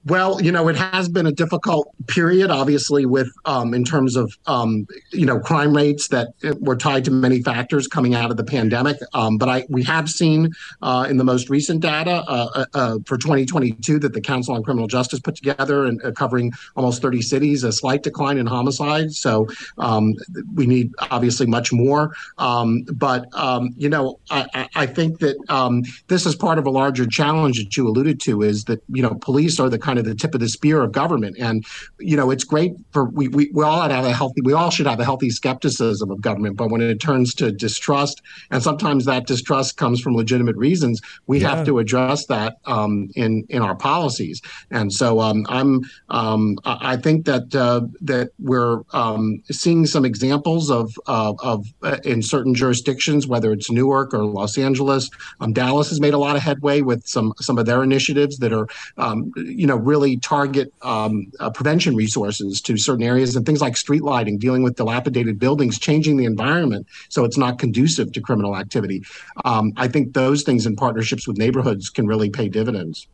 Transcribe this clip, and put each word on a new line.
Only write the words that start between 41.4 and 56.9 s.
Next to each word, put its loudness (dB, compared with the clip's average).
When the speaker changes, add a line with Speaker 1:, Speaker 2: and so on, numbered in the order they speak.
Speaker 2:
Yeah. -2
Speaker 1:
to 2
address 0
that, -2
um, -2
in, 0
in 0
our -2
policies. -2
And -2
so, 2
um, 0
I'm, 2
um, 0
I, -4
I -2
think 2
that, -2
uh, 2
that -2
we're, 0
um, -2
seeing 2
some 2
examples 0
of, 0
uh, 0
of, -2
uh, -2
in 0
certain 0
jurisdictions, 0
whether 0
it's -4
Newark 2
or 0
Los -2
Angeles. 2
Um, -2
Dallas 2
has -2
made 4
a 2
lot 0
of 0
headway 2
with 0